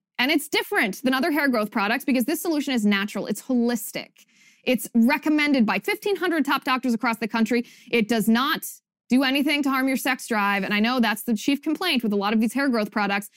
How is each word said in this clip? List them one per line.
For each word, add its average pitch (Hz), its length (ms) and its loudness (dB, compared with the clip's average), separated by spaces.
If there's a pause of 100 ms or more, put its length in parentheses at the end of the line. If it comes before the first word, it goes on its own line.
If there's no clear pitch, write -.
(180)
and 254 140 2
it's 320 160 0
different 311 560 -2
than 262 100 2
other 269 180 0
hair 285 180 0
growth 214 220 0
products 226 340 -2
because 254 180 2
this 269 180 -2
solution 294 320 -2
is 220 120 0
natural. 202 400 0
It's - 160 -6
holistic. - 840 -4 (380)
It's - 300 0
recommended 294 720 2
by 202 140 0
fifteen 403 360 -2
hundred 339 300 0
top 277 180 -2
doctors 262 300 0
across 226 240 -2
the 233 100 -4
country. 233 380 0 (260)
It 233 160 2
does 220 220 2
not 262 360 0 (440)
do 254 140 4
anything 285 400 0
to 277 60 0
harm 269 200 0
your 262 80 0
sex 262 300 -4
drive, 202 360 0
and 185 100 -2
I 208 60 2
know 240 220 2
that's 220 220 0
the 240 100 -2
chief 277 280 -2
complaint 311 420 -2
with 208 100 -2
a 202 40 0
lot 202 140 0
of 226 80 2
these 220 140 0
hair 277 160 0
growth 214 220 0
products. 202 460 -2